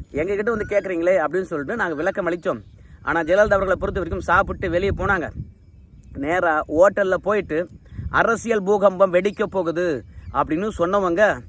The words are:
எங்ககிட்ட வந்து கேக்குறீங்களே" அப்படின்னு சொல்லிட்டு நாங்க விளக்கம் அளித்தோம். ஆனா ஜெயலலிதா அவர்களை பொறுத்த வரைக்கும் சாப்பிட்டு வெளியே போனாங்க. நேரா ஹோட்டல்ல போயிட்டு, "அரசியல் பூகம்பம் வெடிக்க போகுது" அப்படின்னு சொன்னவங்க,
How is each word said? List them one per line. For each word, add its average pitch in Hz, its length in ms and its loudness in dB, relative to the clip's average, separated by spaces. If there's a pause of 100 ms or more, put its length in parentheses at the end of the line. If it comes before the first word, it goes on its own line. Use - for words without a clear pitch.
(120)
எங்ககிட்ட 196 380 -2
வந்து 214 200 -4
கேக்குறீங்களே" 190 480 0
அப்படின்னு 170 340 -2
சொல்லிட்டு 147 240 -4
நாங்க 185 200 -2
விளக்கம் 175 320 -2
அளித்தோம். 170 340 -4 (400)
ஆனா 156 200 -2
ஜெயலலிதா 196 360 4
அவர்களை 190 180 2
பொறுத்த 185 260 -4
வரைக்கும் 165 280 -6
சாப்பிட்டு 180 400 0
வெளியே 185 280 0
போனாங்க. 180 320 -2 (840)
நேரா 156 540 0
ஹோட்டல்ல 190 460 4
போயிட்டு, 170 560 -2 (400)
"அரசியல் 214 540 0
பூகம்பம் 190 500 4
வெடிக்க 196 300 2
போகுது" 175 440 -2 (460)
அப்படின்னு 156 440 0
சொன்னவங்க, 180 440 2 (280)